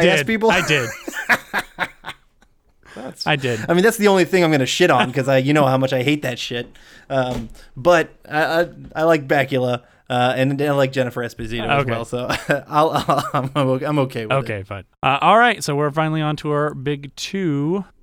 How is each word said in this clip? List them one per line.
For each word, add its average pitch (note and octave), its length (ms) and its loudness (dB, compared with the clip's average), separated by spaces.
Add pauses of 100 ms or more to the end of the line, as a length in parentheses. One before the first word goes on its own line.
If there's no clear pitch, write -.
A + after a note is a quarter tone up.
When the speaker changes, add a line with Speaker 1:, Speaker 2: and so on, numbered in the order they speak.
Speaker 1:
S E3 160 4
Speaker 2:
did. C#3+ 80 -2
Speaker 1:
people? A3 220 2
Speaker 2:
I F3+ 160 2
did. C#3 280 0
Speaker 1:
<laughs> - 760 -4 (1300)
That's, - 320 -12
Speaker 2:
I D3+ 100 0
did. B2 220 -4 (120)
Speaker 1:
I E3+ 40 2
mean, F3+ 80 4
that's A3+ 140 4
the G3+ 120 4
only F#3+ 180 4
thing F3+ 180 2
I'm D#3 60 4
gonna C3+ 160 2
shit F3+ 240 4
on B2+ 220 4
'cause C3+ 140 -2
I, C3+ 120 4
you C3+ 160 2
know D3 100 6
how C3 140 2
much C3 160 0
I B2+ 80 0
hate D3 200 0
that A#2+ 160 -6
shit. B2 380 -10 (320)
Um, B2 400 -4 (260)
but D#3+ 360 2 (180)
I, D3+ 140 -2 (200)
I, F3 60 -4 (280)
I D#3 80 -2
like D#3+ 220 2
Bakula, C3 560 0 (280)
uh, B2 260 2
and C3+ 240 0
I D3 120 0
like C3+ 200 2
Jennifer B2+ 300 -4
Esposito A2+ 440 -8
as C#3+ 160 2
Speaker 2:
Okay. B2+ 80 -4
Speaker 1:
well. A#2 140 -4
So B2 240 -6
<laughs> B2 200 -6 (200)
I'll, D3+ 220 2
I'll, C#3+ 420 0
I'm, C3 220 -2
I'm C#3 140 2
o-, C3 140 0
I'm D3 180 -2
okay C3 260 -4
with B2+ 180 0
Speaker 2:
Okay, A2 160 -6
Speaker 1:
it. F#2+ 60 -12
Speaker 2:
fine. G2 180 -10 (180)
Uh, C3+ 200 0
all F#3 160 6
right, A#3 260 2
so D3 100 -2
we're D3 160 0
finally D#3 300 -2
on D3+ 160 -2
to D3+ 140 -6
our D3 240 -2
big C#3+ 420 -8
two. F3 680 -2 (180)